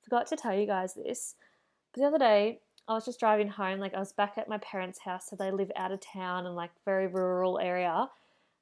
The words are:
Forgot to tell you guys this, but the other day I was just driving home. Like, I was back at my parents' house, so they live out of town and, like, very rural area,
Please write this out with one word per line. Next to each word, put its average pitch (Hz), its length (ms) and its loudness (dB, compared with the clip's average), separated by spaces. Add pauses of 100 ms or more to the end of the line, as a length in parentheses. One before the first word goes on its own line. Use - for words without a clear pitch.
Forgot 240 240 0
to 320 80 -2
tell 226 160 -2
you 202 140 2
guys 185 280 -2
this, - 420 -8 (560)
but 240 80 -8
the 277 80 6
other 311 100 4
day 220 400 6 (300)
I 220 60 0
was 220 100 -4
just 247 160 -8
driving 214 260 4
home. 196 320 -4
Like, 196 160 -4
I 190 60 -2
was 196 120 -6
back 202 240 0
at 220 120 -6
my 214 100 -4
parents' 185 400 -6
house, 185 300 -8
so 202 80 -12
they 190 160 -2
live 196 240 0
out 185 160 -2
of 196 80 -6
town 185 440 -6
and, 175 120 -6
like, 175 160 -6 (120)
very 190 220 2
rural 185 540 2
area, 180 500 2 (500)